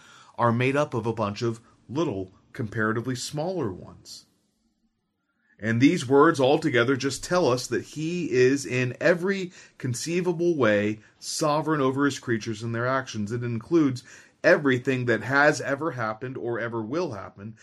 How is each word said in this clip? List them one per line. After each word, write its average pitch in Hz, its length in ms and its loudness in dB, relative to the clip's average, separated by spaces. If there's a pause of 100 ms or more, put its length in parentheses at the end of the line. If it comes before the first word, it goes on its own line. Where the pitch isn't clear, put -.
(380)
are 117 140 4
made 127 240 2
up 147 180 0
of 113 120 -4
a 113 80 -2
bunch 104 280 -4
of 117 180 -2 (280)
little, 113 440 -4 (220)
comparatively 113 600 -2
smaller 151 560 -4
ones. 85 540 -18 (1300)
And 113 220 0
these 147 260 4
words 139 320 6
altogether 135 560 4
just 127 280 -4
tell 175 280 2
us 127 160 -2
that 120 160 -2
he 170 480 -6
is 127 340 4
in 127 360 -2
every 185 500 0 (260)
conceivable 170 800 -2
way 107 440 2 (180)
sovereign 151 640 -2
over 135 240 2
his 135 120 0
creatures 113 460 -6
and 117 100 -6
their 117 140 -2
actions. 123 440 -4
It 120 120 -4
includes 123 600 0 (380)
everything 131 640 2
that 113 180 0
has 139 360 2
ever 139 320 -4
happened 127 460 -6
or 117 220 -4
ever 117 220 -4
will 143 300 -4
happen. 98 520 -14